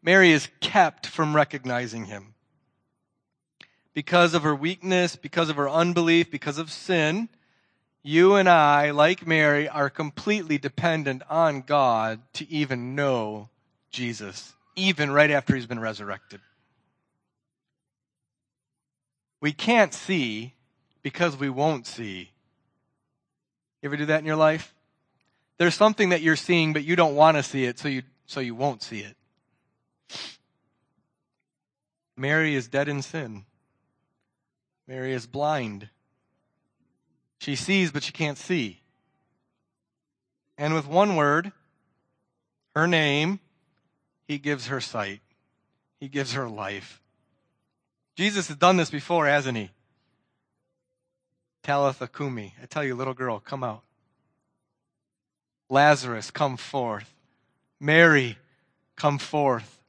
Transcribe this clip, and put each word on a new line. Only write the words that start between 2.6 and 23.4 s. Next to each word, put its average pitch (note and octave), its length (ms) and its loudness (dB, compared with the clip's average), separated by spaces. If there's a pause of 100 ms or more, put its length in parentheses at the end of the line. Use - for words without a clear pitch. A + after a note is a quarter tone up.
Because E3+ 420 4
of D#3 100 2
her D3+ 100 2
weakness, F3+ 640 0
because D#3+ 340 -2
of D3+ 60 -2
her C#3+ 120 0
unbelief, E3+ 640 2
because C#3+ 280 -8
of D#3+ 120 -10
sin, F3 580 -2 (760)
you F3 340 6
and F#3+ 120 6
I, D3 440 6
like D#3+ 340 2
Mary, D3+ 420 2
are C#3 220 -2
completely D#3+ 680 -4
dependent C#3+ 680 -4
on D#3 340 0
God A#2 580 0 (140)
to D3+ 160 -12
even C3 440 -4
know A2+ 540 -4 (420)
Jesus, G#2+ 640 -10 (220)
even D#3+ 340 0
right D3 200 6
after C#3 240 2
he's B2 120 -4
been A#2 140 -8
resurrected. G#2 600 -10 (3000)
We D3 120 -2
can't A3 400 2
see B2 640 -4 (480)
because D3 340 -2
we C#3 140 -4
won't C#3 360 -2
see. F#2+ 440 -12 (1500)